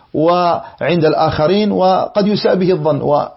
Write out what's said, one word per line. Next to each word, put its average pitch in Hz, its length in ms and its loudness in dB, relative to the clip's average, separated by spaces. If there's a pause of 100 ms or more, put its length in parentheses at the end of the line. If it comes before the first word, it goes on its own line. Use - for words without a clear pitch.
(140)
وعند 170 920 0
الآخرين 160 640 0
وقد 185 560 0
يساء 208 280 0
به 185 160 0
الظن، 151 300 0
و-، 143 360 0